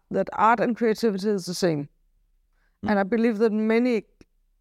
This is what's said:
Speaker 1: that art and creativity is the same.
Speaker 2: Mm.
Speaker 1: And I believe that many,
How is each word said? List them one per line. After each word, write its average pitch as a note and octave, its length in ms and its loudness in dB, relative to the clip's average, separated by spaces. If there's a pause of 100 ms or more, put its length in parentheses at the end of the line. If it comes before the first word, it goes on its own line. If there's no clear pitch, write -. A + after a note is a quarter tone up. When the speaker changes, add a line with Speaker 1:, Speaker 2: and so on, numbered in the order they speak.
(100)
Speaker 1:
that F#3 240 -2
art A3+ 260 4
and A#3+ 160 0
creativity G#3+ 520 0
is G3 180 -2
the F3+ 80 -6
same. D3+ 340 -2 (960)
Speaker 2:
Mm. G#3 60 -2
Speaker 1:
And G3+ 100 2
I - 20 2
believe A3 360 0
that A3 140 2
many, A3 520 0 (560)